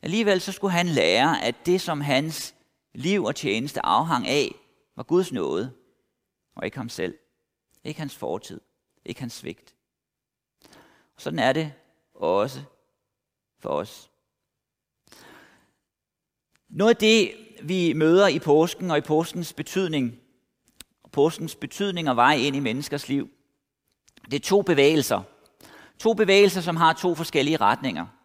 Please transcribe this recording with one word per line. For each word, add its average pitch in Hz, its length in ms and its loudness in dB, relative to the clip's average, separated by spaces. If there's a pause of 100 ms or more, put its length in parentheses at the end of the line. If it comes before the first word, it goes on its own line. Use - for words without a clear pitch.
Alligevel 202 400 0
så 196 100 -10
skulle 190 200 -4
han 175 160 2
lære, 123 560 2
at 120 120 -4 (100)
det, 185 160 0
som 151 200 -6
hans 147 540 -4 (380)
liv 175 300 -2
og 110 120 -4
tjeneste 113 500 -4
afhang 123 420 0
af, 135 280 -2 (400)
var 123 80 -14
Guds 180 280 0
nåde, 95 420 -4 (840)
og - 100 -10
ikke 110 120 -8
ham 117 120 -10
selv. - 260 -8 (680)
Ikke 151 160 -12
hans 151 160 -10
fortid. - 460 -10 (440)
Ikke - 140 -12
hans 120 140 -12
svigt. - 420 -16 (1400)
Og - 60 -20
sådan 160 180 -8
er 127 140 2
det 156 200 -4 (400)
også 110 500 -2 (960)
for - 100 -12
os. - 420 -8 (2500)
Noget 196 200 2
af 233 80 4
det, 220 340 4 (320)
vi 170 300 0
møder 165 340 6
i 180 120 2
påsken 160 520 2
og 147 60 2
i 151 40 0
påskens 160 520 -4
betydning, 156 680 -4 (840)
og - 80 -20
påskens 160 440 0
betydning 175 540 -6
og 127 60 2
vej 127 200 6
ind 135 200 0
i 139 40 -2
menneskers 139 500 -6
liv, 139 200 -4 (960)
det - 80 -8
er 139 60 -2
to 196 220 2
bevægelser. 139 640 4 (760)
To 226 140 2
bevægelser, 196 480 4
som 165 140 -2
har 165 180 4
to 175 220 -2
forskellige 151 420 0
retninger. 101 480 0 (200)